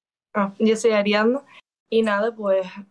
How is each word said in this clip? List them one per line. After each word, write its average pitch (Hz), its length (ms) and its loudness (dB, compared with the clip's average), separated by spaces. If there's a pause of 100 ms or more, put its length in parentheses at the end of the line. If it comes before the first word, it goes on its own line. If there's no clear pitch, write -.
(340)
Ah, 196 240 -2
yo 220 180 2
soy 220 180 0
Ariadna. 214 500 2 (480)
Y 226 100 2
nada, 214 340 0
pues, 190 300 0 (260)